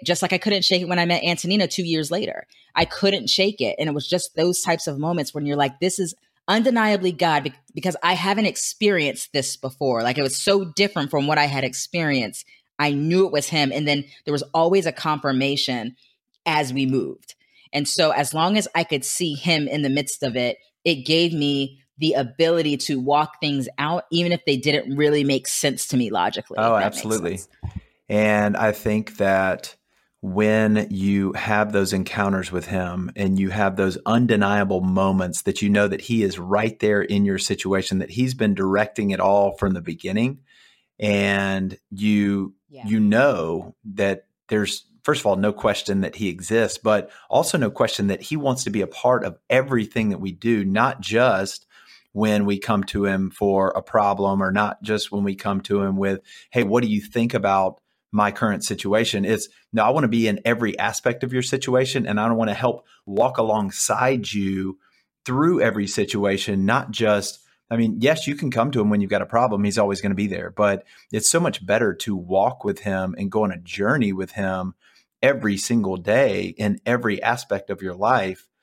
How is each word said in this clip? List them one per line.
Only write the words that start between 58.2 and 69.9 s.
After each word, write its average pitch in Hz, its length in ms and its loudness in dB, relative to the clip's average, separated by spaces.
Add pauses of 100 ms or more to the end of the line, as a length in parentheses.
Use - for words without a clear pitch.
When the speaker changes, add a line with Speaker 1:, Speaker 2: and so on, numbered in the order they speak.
Speaker 2:
current 104 340 -2
situation?" 104 600 0
It's, 107 240 0 (240)
"No, 110 120 2
I 117 60 4
wanna 139 180 2
be 113 200 2
in 101 160 -2
every 113 340 0
aspect 117 460 -2
of 123 80 -4
your 127 100 0
situation, 131 640 0
and 104 140 0
I 113 120 2
wanna 110 220 0
help 120 320 -2 (200)
walk 113 320 0
alongside 110 920 0
you 95 460 -2 (480)
through 147 340 2
every 104 280 0
situation," 98 760 0
not 127 280 0
just, 104 480 0 (300)
I 117 60 -2
mean, 113 240 0
yes, 151 280 2
you 143 80 -2
can 139 160 -4
come 120 180 2
to 127 100 0
him 107 100 4
when 104 100 4
you've 98 100 0
got 98 120 2
a 87 40 -8
problem. 110 380 2
He's 101 140 0
always 101 220 2